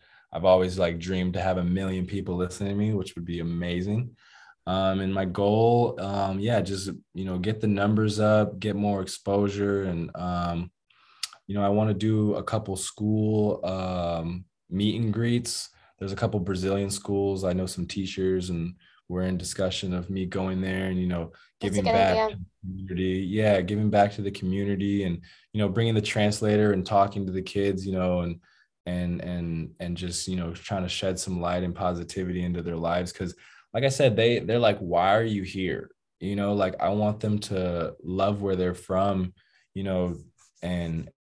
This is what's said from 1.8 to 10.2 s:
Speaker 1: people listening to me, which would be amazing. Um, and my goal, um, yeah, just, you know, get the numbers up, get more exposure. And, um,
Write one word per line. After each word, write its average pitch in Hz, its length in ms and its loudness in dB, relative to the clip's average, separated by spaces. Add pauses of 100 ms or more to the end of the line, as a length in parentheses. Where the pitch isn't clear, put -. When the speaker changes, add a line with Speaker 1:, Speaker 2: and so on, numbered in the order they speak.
Speaker 1:
people 95 300 -4
listening 92 360 -4
to 101 40 -4
me, 107 180 0
which 92 220 -4
would 85 100 -8
be 85 140 -4
amazing. 87 760 -2 (520)
Um, 95 320 2
and 95 140 -2
my 95 120 0
goal, 110 760 4
um, 98 380 -2
yeah, 110 220 2
just, 95 280 -4 (240)
you 95 120 -8
know, 92 120 -4
get 107 240 -2
the 110 60 0
numbers 104 520 2
up, 107 400 4
get 101 160 -2
more 101 260 0
exposure. 101 840 0
And, 85 320 -2
um, 87 560 -2 (760)